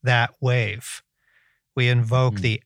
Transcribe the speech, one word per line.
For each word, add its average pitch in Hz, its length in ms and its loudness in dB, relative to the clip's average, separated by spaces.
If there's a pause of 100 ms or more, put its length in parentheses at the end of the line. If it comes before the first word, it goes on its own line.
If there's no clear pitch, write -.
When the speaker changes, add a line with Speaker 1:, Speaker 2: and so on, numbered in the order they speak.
Speaker 1:
that 120 380 0
wave. 120 640 -4 (720)
We 123 120 2
invoke 120 480 2
Speaker 2:
Mm. 98 40 -6
Speaker 1:
the 110 260 -2